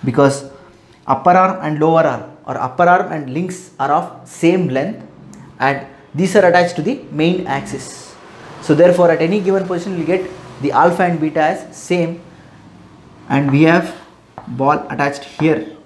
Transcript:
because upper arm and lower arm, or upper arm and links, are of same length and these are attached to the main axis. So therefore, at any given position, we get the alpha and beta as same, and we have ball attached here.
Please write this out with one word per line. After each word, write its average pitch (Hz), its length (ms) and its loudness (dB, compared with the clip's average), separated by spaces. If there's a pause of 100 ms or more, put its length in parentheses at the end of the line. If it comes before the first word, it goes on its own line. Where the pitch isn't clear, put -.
because 135 460 2 (560)
upper 135 240 2
arm 185 340 2
and 151 140 -4
lower 160 240 4
arm, 123 420 -4
or 131 140 -8
upper 170 300 0
arm 180 240 2
and 143 200 -10
links, 175 460 -8
are 139 140 -2
of - 360 -4
same 170 400 0
length 139 360 -4 (560)
and 135 260 -2 (260)
these 180 220 -2
are 202 120 6
attached 175 300 4
to - 60 -6
the 208 140 -2 (160)
main 170 340 0
axis. - 720 -10 (460)
So 151 120 2
therefore, 175 360 6
at 160 120 2
any 175 180 0
given 190 260 0
position, 180 300 -6
we 165 80 -4
get 180 240 -2 (320)
the 143 120 -2
alpha 170 320 2
and 170 160 -2
beta 156 200 -2
as 165 360 -4
same, 170 440 -4 (1080)
and 139 240 0
we 143 100 4
have 170 340 2 (520)
ball 135 420 -2
attached 143 340 -4
here. - 600 -2